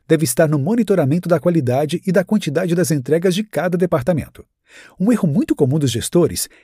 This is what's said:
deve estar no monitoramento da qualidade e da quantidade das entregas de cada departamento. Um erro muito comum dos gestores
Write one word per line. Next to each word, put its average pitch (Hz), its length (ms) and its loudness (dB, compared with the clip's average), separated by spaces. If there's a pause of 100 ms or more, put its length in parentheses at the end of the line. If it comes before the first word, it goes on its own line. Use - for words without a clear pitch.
deve 160 160 2
estar 160 260 0
no 156 80 0
monitoramento 175 720 0
da 170 100 2
qualidade 151 680 0
e 190 40 0
da 180 120 2
quantidade 180 500 -2
das 170 160 0
entregas 160 460 0
de 214 80 -4
cada 175 340 -4
departamento. 170 680 -2 (560)
Um 190 120 2
erro 208 160 2
muito 196 280 0
comum 143 220 2
dos 139 140 0
gestores 120 580 -2 (140)